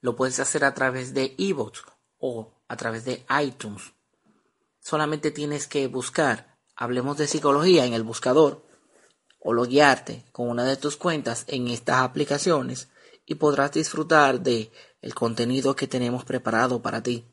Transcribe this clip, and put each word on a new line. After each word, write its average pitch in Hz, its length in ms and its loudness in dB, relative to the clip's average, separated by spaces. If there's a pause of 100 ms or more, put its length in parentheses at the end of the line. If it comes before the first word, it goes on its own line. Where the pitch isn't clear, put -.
Lo 123 140 -2
puedes 131 220 -2
hacer 143 280 0
a 135 80 0
través 131 400 -4
de 131 240 -2
iVoox 156 420 -4 (380)
o 117 340 -8 (160)
a 123 80 -10
través 113 300 -6
de 127 180 -8 (180)
iTunes. 110 520 -8 (840)
Solamente 151 500 -2
tienes 147 360 -6
que 139 200 -2
buscar 127 720 -4 (180)
Hablemos 123 400 -4
de 151 100 0
Psicología 147 600 4
en 120 80 -2
el 113 80 0
buscador 131 640 2 (760)
o - 140 0
loguearte 123 760 4
con 120 200 -6
una 120 140 -2
de 135 120 0
tus 147 220 -6
cuentas 147 480 -4
en 123 220 -4
estas 120 340 0
aplicaciones 139 880 -2 (340)
y - 120 -8
podrás 139 360 2
disfrutar 151 720 2
de 117 280 0 (300)
el 113 140 -12
contenido 123 600 0
que 135 140 -4
tenemos 123 380 -2
preparado 120 560 0
para 113 200 -4
ti. 120 300 -4